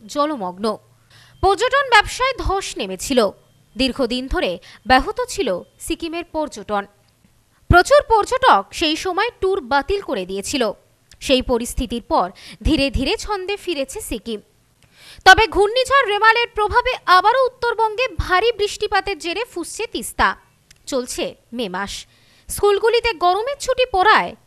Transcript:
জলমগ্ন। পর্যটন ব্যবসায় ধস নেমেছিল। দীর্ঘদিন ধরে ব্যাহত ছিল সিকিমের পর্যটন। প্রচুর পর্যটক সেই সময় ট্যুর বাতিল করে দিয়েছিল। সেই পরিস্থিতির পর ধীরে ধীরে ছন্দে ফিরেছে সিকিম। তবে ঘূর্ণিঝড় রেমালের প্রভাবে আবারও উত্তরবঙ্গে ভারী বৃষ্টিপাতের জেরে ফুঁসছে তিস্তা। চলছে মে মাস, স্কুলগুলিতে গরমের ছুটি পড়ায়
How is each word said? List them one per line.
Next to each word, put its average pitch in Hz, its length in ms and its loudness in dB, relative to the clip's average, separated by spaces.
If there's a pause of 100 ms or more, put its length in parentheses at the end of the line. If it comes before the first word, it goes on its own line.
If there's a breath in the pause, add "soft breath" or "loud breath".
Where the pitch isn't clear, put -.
জলমগ্ন। 214 720 -4 (640 soft breath)
পর্যটন 494 480 2
ব্যবসায় 466 480 2
ধস 370 400 -4
নেমেছিল। 208 520 -2 (480)
দীর্ঘদিন 254 500 -4
ধরে 269 320 -4 (280 loud breath)
ব্যাহত 269 420 2
ছিল 220 340 -4 (160)
সিকিমের 330 440 -8
পর্যটন। 226 600 -6 (840)
প্রচুর 440 420 6
পর্যটক 440 600 4
সেই 320 240 -2
সময় 381 340 -2 (100)
ট্যুর 381 220 -2
বাতিল 277 400 -2
করে 214 240 -6
দিয়েছিল। 196 460 -4 (480)
সেই 254 220 2
পরিস্থিতির 240 600 -4
পর 196 300 0 (320 loud breath)
ধীরে 277 260 2
ধীরে 269 280 -2
ছন্দে 403 380 -6
ফিরেছে 339 460 -6
সিকিম। 220 380 -8 (840 loud breath)
তবে 392 220 6
ঘূর্ণিঝড় 494 600 2
রেমালের 440 400 4
প্রভাবে 453 440 0 (140)
আবারও 415 400 4
উত্তরবঙ্গে 453 600 -2 (120)
ভারী 370 340 2
বৃষ্টিপাতের 403 680 -4
জেরে 339 240 -6
ফুঁসছে 403 420 -8
তিস্তা। 220 520 -2 (480)
চলছে 254 500 -6 (180)
মে 233 160 -6
মাস, 190 360 -10 (440 soft breath)
স্কুলগুলিতে 440 640 2
গরমের 381 460 0
ছুটি 508 320 0
পড়ায় 370 440 2 (120)